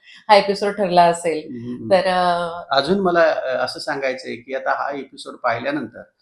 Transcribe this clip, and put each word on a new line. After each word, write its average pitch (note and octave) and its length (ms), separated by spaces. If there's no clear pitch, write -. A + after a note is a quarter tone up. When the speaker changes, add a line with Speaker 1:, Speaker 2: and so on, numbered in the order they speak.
Speaker 1:
हा G#3+ 60
एपिसोड G3+ 360
ठरला F3+ 320
असेल. E3 520
Speaker 2:
हम्म. A#2+ 360
Speaker 1:
तर, F#3 160
अ, F3 680
Speaker 2:
अजून D#3+ 220
मला, F3 220
अ, C3 440
असं - 140
सांगायचंय C3 560
की - 180
आता C3+ 160
हा C3+ 220
एपिसोड C#3 440
पाहिल्यानंतर B2 680